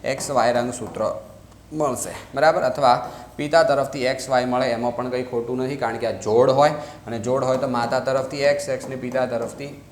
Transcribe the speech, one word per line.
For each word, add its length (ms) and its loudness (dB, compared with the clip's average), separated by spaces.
એક્સ 260 -4
વાય 220 4
રંગસૂત્ર 600 -2
મળશે, 380 -4
બરાબર? 280 4
અથવા 480 4
પિતા 260 4
તરફથી 420 2
એક્સ 240 -2
વાય 180 2
મળે, 240 0
એમાં 260 -2
પણ 140 -4
કંઈ 120 -2
ખોટું 360 -4
નથી, 180 -4
કારણ 200 -2
કે 100 -4
આ 40 0
જોડ 400 4
હોય 200 6
અને 120 -6
જોડ 260 0
હોય 120 2
તો 120 -2
માતા 320 0
તરફથી 420 -2
એક્સ, 260 2
એક્સ 200 -6
ને 80 -8
પિતા 300 -2
તરફથી 640 -8